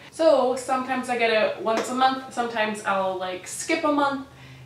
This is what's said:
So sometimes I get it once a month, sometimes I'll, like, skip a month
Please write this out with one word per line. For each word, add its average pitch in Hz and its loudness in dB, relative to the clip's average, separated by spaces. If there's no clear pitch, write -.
So 262 4
sometimes 254 -2
I 240 -2
get 226 2
it 214 2
once 220 0
a 247 -4
month, 262 2
sometimes 220 -2
I'll, 190 0
like, 185 -6
skip - -4
a 294 2
month 277 0